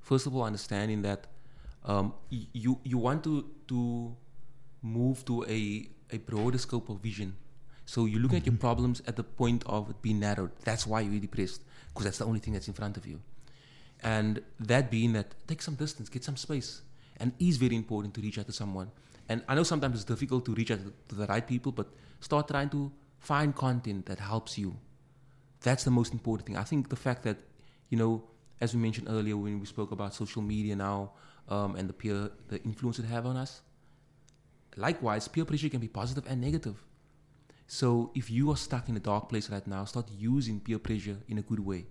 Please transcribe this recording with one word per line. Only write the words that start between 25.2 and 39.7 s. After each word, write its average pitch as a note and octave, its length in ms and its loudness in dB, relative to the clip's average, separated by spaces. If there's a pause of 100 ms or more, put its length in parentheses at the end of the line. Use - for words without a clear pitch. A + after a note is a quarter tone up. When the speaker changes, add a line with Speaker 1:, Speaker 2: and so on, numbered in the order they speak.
Speaker 1:
That's B2+ 240 2
the C3 80 4
most A#2+ 200 6
important A2+ 340 -2
thing. G2 100 -4
I G2 80 0
think C#3 240 0
the B2+ 80 -2
fact B2 280 -2
that, G#2+ 140 0 (520)
you A2+ 80 4
know, A2+ 260 4 (360)
as A#2 140 0
we A#2+ 60 4
mentioned A2+ 300 0
earlier G#2+ 260 2
when G#2 240 -2
we G2+ 60 -8
spoke G#2 260 -4
about G2+ 220 -4
social A2 280 -4
media G#2 320 0
now, G2+ 380 0 (360)
um, G2+ 280 0
and F#2+ 120 -2
the F#2+ 40 -6
peer, G#2 380 -2 (180)
the G2+ 160 -6
influence A#2 340 -2
it A#2 60 -2
have A#2 220 -2
on B2+ 100 0
us, C3 240 -6 (1160)
likewise, A2 520 0
peer - 160 0
pressure D3+ 240 0
can B2+ 120 -2
be A2+ 80 -4
positive B2 400 -2
and C3 120 -2
negative. C3+ 420 -2 (840)
So A#2+ 480 4
if A2 160 -4
you C3+ 200 4
are D3 60 4
stuck - 320 -2
in A#2 80 0
a G2+ 40 -2
dark G#2+ 280 0
place G#2+ 220 -2
right G2+ 160 -4
now, G2 180 -4